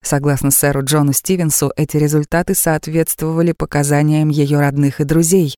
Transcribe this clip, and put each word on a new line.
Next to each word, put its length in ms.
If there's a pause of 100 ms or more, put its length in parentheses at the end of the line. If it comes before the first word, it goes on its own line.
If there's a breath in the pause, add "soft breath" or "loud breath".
Согласно 480
сэру 320
Джону 300
Стивенсу, 640
эти 220
результаты 560
соответствовали 960
показаниям 800
ее 300
родных 400
и 60
друзей 520